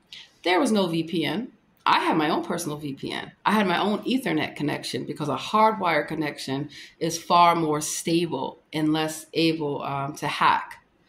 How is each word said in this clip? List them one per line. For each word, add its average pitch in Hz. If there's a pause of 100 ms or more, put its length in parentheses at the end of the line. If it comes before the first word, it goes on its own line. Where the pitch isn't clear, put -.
(420)
There 349
was 240
no 196
V 165
P 160
N. 160 (340)
I 226
had 330
my 156
own 254
personal 156
V 147
P -
N. - (120)
I -
had 214
my 175
own 196
Ethernet 175
connection 143
because 147
a 131
hardwire 190
connection 147 (280)
is 160
far 175
more 151
stable 165 (140)
and 156
less 156
able, 160
um, 139
to 151
hack - (320)